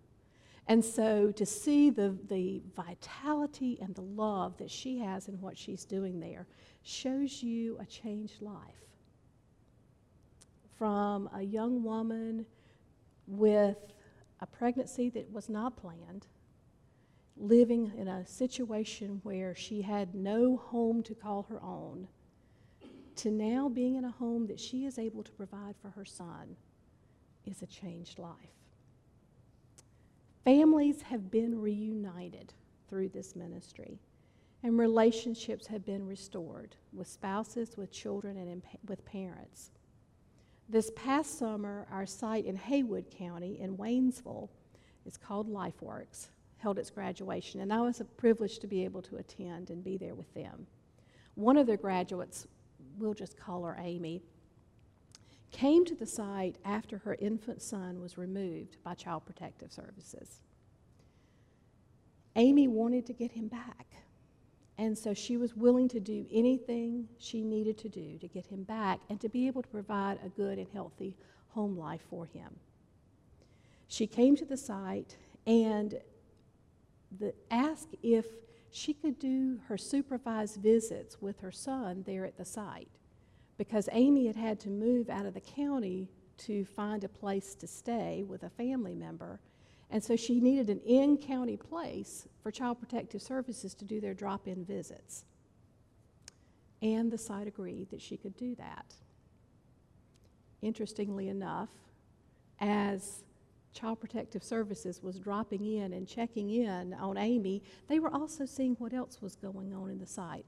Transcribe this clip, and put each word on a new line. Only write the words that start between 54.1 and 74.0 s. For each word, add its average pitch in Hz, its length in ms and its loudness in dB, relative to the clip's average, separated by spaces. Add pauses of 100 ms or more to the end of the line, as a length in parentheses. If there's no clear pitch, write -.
came 320 340 8
to 339 100 -4
the 233 100 -8
site 196 600 -4
after 208 320 -4
her 202 240 -4
infant 220 400 -4
son 180 400 -8
was 180 160 -12
removed 180 640 -6
by 170 100 -8
Child 208 320 -8
Protective - 460 -14
Services. - 720 -18 (1900)
Amy 269 320 10
wanted 240 380 2
to 254 80 -8
get 240 180 -4
him 226 160 -6
back, 240 380 -12 (920)
and 220 200 0
so 214 160 -2
she 240 240 -2
was 240 180 0
willing 247 320 8
to 240 140 0
do 208 280 -4
anything 233 800 4 (120)
she - 220 -4
needed 214 360 2
to - 100 -10
do 160 300 -10
to 175 100 -12
get 180 180 -10
him 190 180 -10
back 208 360 -2 (100)
and 214 120 -6
to 220 80 -2
be 247 180 2
able 254 140 -2
to - 80 -8
provide 202 560 -2
a - 20 -8
good 196 300 -2
and 190 160 -8
healthy 190 420 -8 (360)
home 208 260 -2
life 160 320 -8
for 170 160 -10
him. - 280 -16 (1300)
She - 200 -2